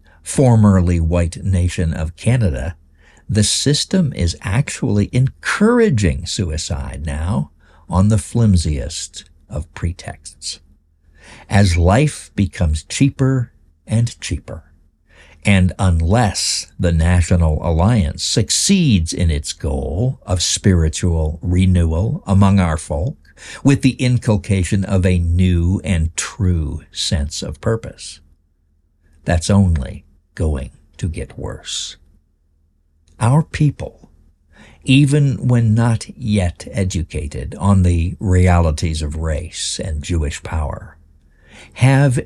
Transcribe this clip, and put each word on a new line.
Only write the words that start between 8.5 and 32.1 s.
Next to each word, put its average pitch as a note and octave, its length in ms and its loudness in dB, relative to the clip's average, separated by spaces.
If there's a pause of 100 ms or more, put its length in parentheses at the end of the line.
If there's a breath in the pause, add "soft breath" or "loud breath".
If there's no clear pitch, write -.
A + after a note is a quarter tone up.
of - 240 -10
pretexts. - 880 -10 (880 loud breath)
As G2 300 4
life G#2+ 560 2
becomes E2+ 500 -2
cheaper C3 720 0 (320)
and A#2 340 -2
cheaper, - 540 -10 (720 soft breath)
and F#2 320 4
unless F#2 1000 0
the F2 140 0
National E2 760 2
Alliance E2+ 560 0
succeeds A#2+ 920 0
in F2 160 0
its D2 240 -4
goal D2 720 -4
of F#2 160 -2
spiritual D#2+ 960 0
renewal F2+ 880 2
among G2 340 4
our D#2+ 160 0
folk, E2 400 -6 (460 loud breath)
with C#3 200 4
the B2+ 100 4
inculcation G#2 920 0
of F#2+ 220 0
a F2+ 140 2
new F2 640 2
and D#2+ 320 -2
true E2 720 -2
sense - 500 -4
of D#2 200 -10
purpose, - 600 -8 (1040)
that's E2 240 0
only F#2 560 0 (300)
going D2 380 -4 (240)
to - 120 -6
get - 300 -10
worse. - 600 -12 (1200)